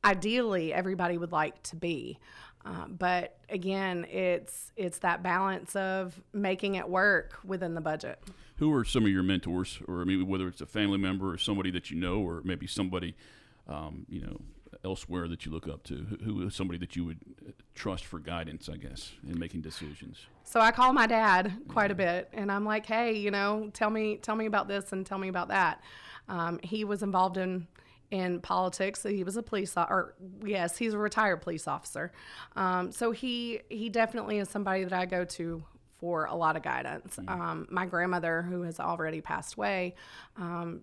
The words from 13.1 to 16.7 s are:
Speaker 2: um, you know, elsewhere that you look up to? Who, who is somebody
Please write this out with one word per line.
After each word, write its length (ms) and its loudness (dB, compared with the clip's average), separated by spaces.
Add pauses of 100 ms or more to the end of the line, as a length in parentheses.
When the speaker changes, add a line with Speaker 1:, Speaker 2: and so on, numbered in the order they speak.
Speaker 2:
um, 440 -8
you 100 -6
know, 220 -8 (420)
elsewhere 460 -4
that 160 -8
you 80 -6
look 160 -6
up 160 -10
to? 240 -8
Who, 80 -6
who 300 -4
is 60 -4
somebody 260 -4